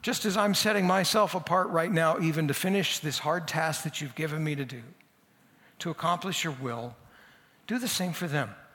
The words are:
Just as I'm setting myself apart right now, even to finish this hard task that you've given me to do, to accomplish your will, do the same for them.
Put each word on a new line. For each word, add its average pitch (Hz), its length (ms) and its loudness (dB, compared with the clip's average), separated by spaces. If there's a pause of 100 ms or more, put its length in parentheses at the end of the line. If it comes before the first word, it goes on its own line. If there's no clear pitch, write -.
Just 247 240 -2
as 190 100 2
I'm 208 200 4
setting 208 320 4
myself 196 480 4
apart 180 340 2
right 170 220 2
now, 160 280 4
even 160 280 2
to 139 60 2
finish 190 460 0
this 151 200 -4
hard 160 280 -2
task 160 360 -2
that - 180 -6
you've 139 140 -8
given 156 280 -4
me 151 120 -2
to 139 100 -4
do, 120 160 -12 (960)
to 170 120 -4
accomplish 175 520 -2
your 160 100 -2
will, 120 420 -6 (720)
do 233 100 -2
the 247 100 -4
same 180 260 -2
for 180 140 -4
them. 135 280 -2 (200)